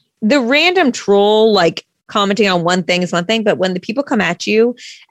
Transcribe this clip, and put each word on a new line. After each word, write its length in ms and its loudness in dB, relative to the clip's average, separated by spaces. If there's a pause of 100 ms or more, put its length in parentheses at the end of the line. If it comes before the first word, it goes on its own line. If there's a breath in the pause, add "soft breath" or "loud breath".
(220 soft breath)
the 200 2
random 500 2
troll, 640 2
like, 320 0 (220)
commenting 420 0
on 160 -2
one 180 0
thing 200 -2
is 100 -6
one 100 -2
thing, 180 -2
but 160 0
when 160 -2
the 60 -6
people 240 -6
come 160 -2
at 260 -4
you 300 0 (360 loud breath)